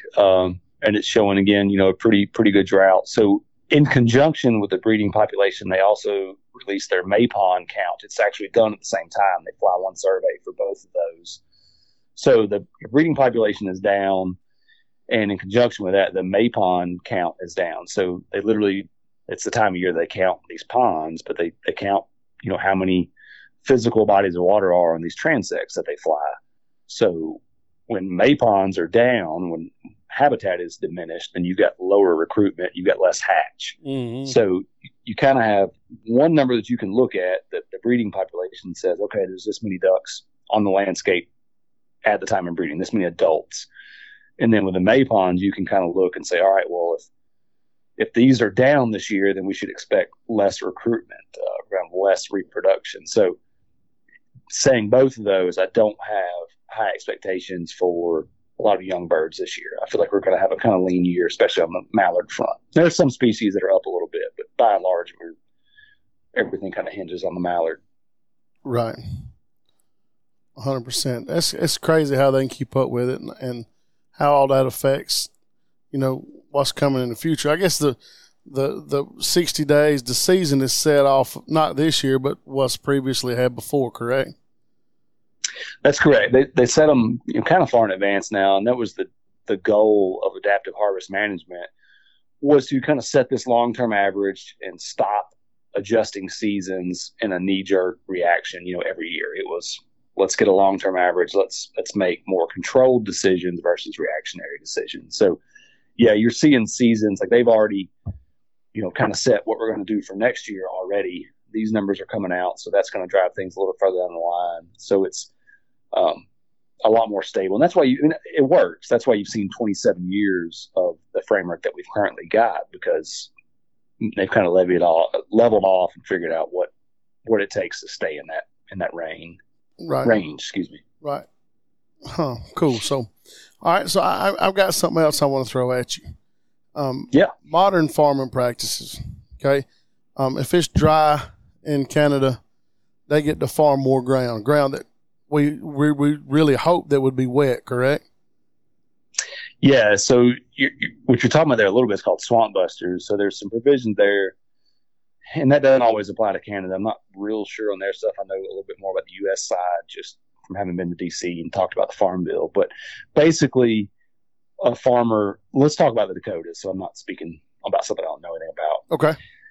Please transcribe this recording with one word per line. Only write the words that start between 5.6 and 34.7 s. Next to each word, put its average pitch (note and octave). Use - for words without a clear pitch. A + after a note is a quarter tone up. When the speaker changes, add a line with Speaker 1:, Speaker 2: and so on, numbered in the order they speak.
Speaker 1:
they F#2+
also G2+
released -
their F#2
Mapon G2
count. G2
It's -
actually G#2
done A2
at -
the -
same E2
time. G2
They -
fly F#2
one F#2
survey F#2
for F#2
both G2
of -
those. E2+
So A2+
the G2+
breeding D3
population A2+
is F#2
down, G2
and G#2+
in F#2+
conjunction G#2+
with F#2
that, G2
the F#2
Mapon F#2
count F2
is E2+
down. E2+
So F#2
they G2+
literally, G2+
it's -
the G#2+
time G#2+
of F2+
year F2+
they E2
count F#2
these E2
ponds, E2
but -
they, E2+
they -
count, G2
you -
know, F2+
how G2
many F#2
physical A2+
bodies G2
of F2
water F#2+
are F2
on E2
these E2+
transects A#2
that E2
they D2+
fly. D2
So E2
when G2
Mapons G2
are E2
down, F#2
when E2
habitat A2+
is E2+
diminished, E2+
then F2+
you've F#2
got G2
lower F#2
recruitment, F2+
you've F2
got -
less F2+
hatch. -
Speaker 2:
Mm-hmm. C3+
Speaker 1:
So G2+